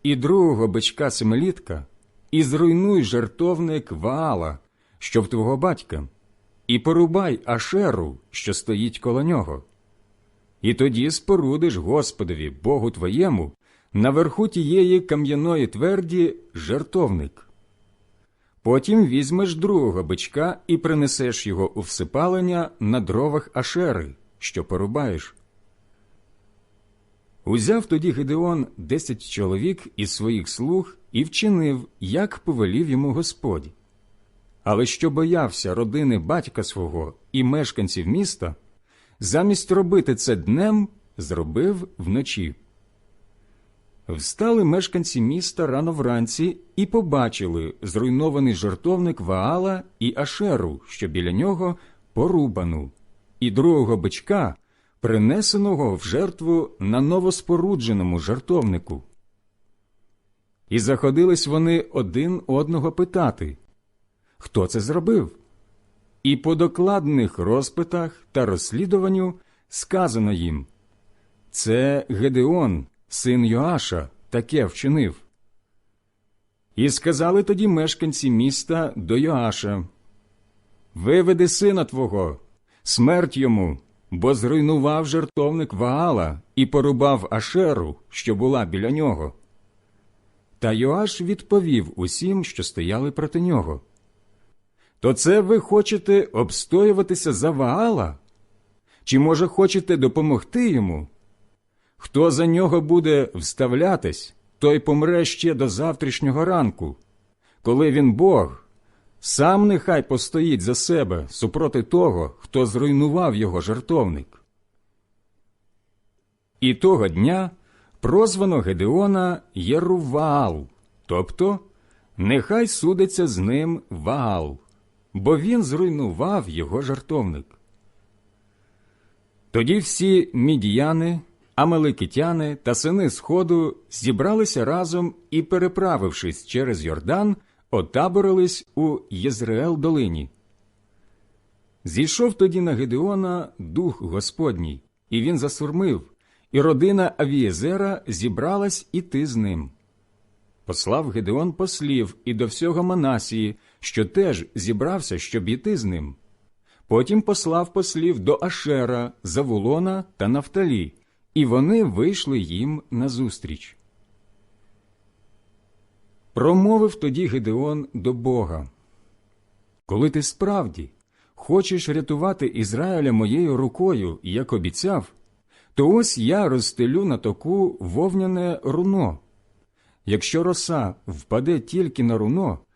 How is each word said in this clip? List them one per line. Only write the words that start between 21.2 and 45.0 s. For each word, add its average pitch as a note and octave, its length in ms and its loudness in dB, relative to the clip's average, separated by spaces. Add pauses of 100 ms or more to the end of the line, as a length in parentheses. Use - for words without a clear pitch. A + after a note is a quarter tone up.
його F#2+ 260 -2
у G#2 80 -6
всипалення E3+ 880 -2 (100)
на A2 200 0
дровах C3 540 -2
Ашери, A#2 600 -4 (240)
що - 240 -8
порубаєш». G2+ 720 -4 (2000)
Узяв A#2+ 400 0
тоді D#3+ 260 0
Гедеон D3 560 -2 (100)
десять A#2 520 -6
чоловік G#2 640 -4
із G2 160 -6
своїх G#2+ 380 -4
слуг E3+ 480 -4 (140)
і A#2+ 120 0
вчинив, D#3+ 640 0 (120)
як D3+ 400 -4
повелів B2+ 500 0
йому C3+ 240 0
Господь. F#2 560 -6 (920)
Але G#2+ 220 2
що E3+ 240 -2
боявся D3+ 680 0
родини A#2 440 0
батька A2 440 -4
свого E2+ 500 -6 (180)
і C3 120 0
мешканців B2 640 -2
міста, C3+ 480 -2 (640)
замість F3 520 0
робити F3+ 440 4
це A#2 200 0
днем, G3 540 0 (280)
зробив F2 720 -2 (100)
вночі. F#2+ 580 -4 (1500)
Встали G#3 560 0
мешканці E3+ 580 0